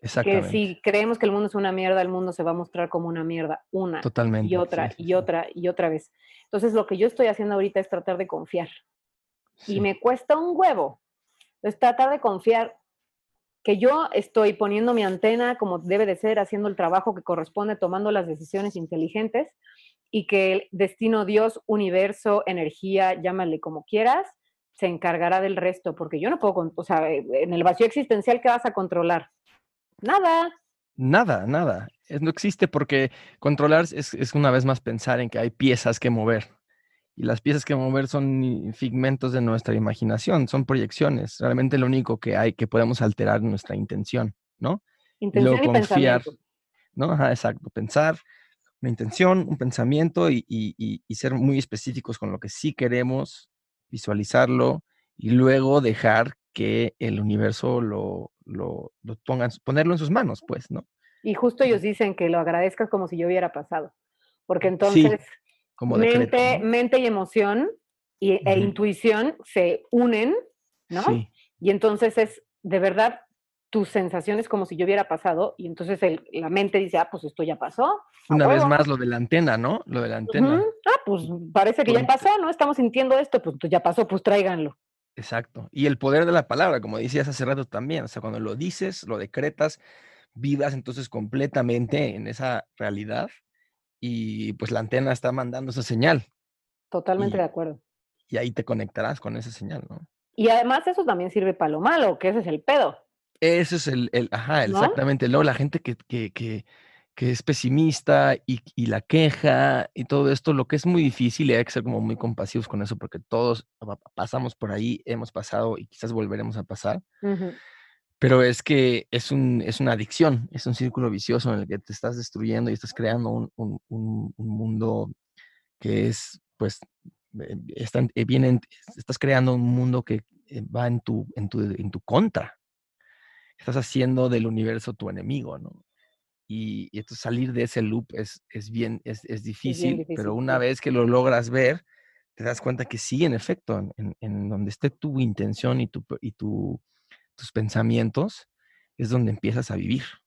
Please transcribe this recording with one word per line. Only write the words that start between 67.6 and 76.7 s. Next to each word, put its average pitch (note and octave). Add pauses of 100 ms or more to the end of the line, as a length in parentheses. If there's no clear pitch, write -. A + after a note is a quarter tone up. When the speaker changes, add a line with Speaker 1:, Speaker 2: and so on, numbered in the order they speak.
Speaker 1:
y, G3
e G3
Speaker 2:
Ujú. F#3+
Speaker 1:
intuición G#3+
se F3
unen, A#3+ (540)
¿no? F3
Speaker 2:
Sí. A#2 (300)
Speaker 1:
Y F#3
entonces G#3+
es, A3 (200)
de F#3+
verdad, G3+ (480)
tus G3+
sensaciones F#3+
como G3
si E3
yo F3
hubiera G3
pasado, E3+
y F3+
entonces E3+
el, D#3+
la D#3+
mente G3